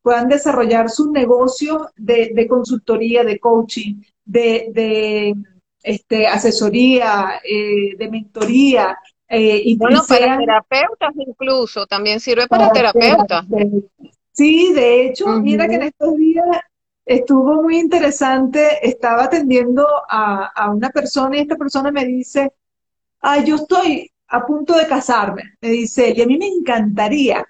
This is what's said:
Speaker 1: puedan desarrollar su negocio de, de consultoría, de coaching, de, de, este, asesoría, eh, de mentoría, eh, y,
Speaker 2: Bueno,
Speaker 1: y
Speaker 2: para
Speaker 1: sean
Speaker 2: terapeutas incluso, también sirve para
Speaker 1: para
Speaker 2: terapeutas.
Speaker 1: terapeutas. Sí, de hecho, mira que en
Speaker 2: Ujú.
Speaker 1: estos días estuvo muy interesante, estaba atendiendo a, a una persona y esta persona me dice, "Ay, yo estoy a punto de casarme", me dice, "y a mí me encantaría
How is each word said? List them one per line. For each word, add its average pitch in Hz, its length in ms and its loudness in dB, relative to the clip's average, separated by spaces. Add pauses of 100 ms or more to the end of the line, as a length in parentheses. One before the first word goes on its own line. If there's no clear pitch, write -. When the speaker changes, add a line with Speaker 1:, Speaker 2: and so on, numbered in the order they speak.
Speaker 1:
puedan 240 280 0
desarrollar 247 600 2
su 294 220 -2
negocio 262 840 0
de, 226 360 0
de 226 140 0
consultoría, 233 800 0
de 208 140 -4
coaching, 226 640 -2 (220)
de, 226 500 -2
de, 214 640 -2 (460)
este, 214 460 -2
asesoría, 214 1160 0
eh, 208 540 -4
de 220 120 -8
mentoría, 220 880 0 (300)
eh, 214 360 2
y, 226 140 2
Speaker 2:
Bueno, 233 200 4
Speaker 1:
y 311 100 2
Speaker 2:
para 247 200 4
Speaker 1:
sean 254 40 2
Speaker 2:
terapeutas 262 840 -2
incluso, 262 680 -4
también 208 340 -4
sirve 240 280 -2
para 226 220 4
Speaker 1:
para - 20 4
Speaker 2:
terapeutas. 233 800 2
Speaker 1:
terapeutas. 208 320 -2 (500)
Sí, 320 420 4
de 247 320 4
hecho, 226 360 -2
mira 214 260 0
que 226 80 -2
en 254 80 -2
Speaker 2:
Ujú. 294 60 -4
Speaker 1:
estos 302 260 -2
días 330 300 2 (600)
estuvo 269 560 2
muy 330 180 2
interesante, 294 1080 0
estaba 240 380 0
atendiendo 254 600 2 (240)
a, 202 360 -2 (100)
a 208 160 -2
una 214 180 -2
persona 269 480 -4
y 294 40 0
esta 294 160 -4
persona 277 340 -4
me 277 140 -4
dice, 254 460 -4 (680)
"Ay, 285 240 2
yo 302 120 2
estoy 339 540 -2 (180)
a 240 160 -4
punto 302 320 -2
de 320 100 2
casarme", 226 560 -2 (180)
me 233 80 -6
dice, 233 460 0
"y 233 60 0
a 233 60 2
mí 262 100 2
me 392 100 -4
encantaría 226 1040 -2